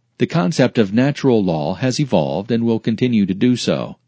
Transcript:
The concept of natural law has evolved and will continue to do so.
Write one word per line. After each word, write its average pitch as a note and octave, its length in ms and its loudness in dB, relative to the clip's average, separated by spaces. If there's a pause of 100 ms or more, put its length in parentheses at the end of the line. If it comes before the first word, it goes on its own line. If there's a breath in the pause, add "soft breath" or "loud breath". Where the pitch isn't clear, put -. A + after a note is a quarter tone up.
(180)
The - 100 0
concept E3 500 0
of G2+ 140 2
natural B2 500 2
law E2 340 -2
has B2+ 220 -4
evolved G2 540 0
and A#2 140 0
will A2+ 160 0
continue A2+ 440 0
to F2+ 80 0
do A#2+ 220 2
so. C2+ 400 -2 (120)